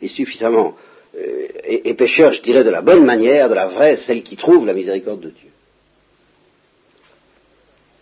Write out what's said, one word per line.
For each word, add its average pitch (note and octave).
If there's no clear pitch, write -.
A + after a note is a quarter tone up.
et F#2+
suffisamment, A2+
euh, C2+
et, -
et A#2+
pécheur, C3
je -
dirais, B2
de A2
la F2
bonne D#3
manière, B2
de A2
la F#2+
vraie, B2
celle A#2
qui -
trouve A#2
la F#2+
miséricorde F#2+
de D#2+
Dieu. -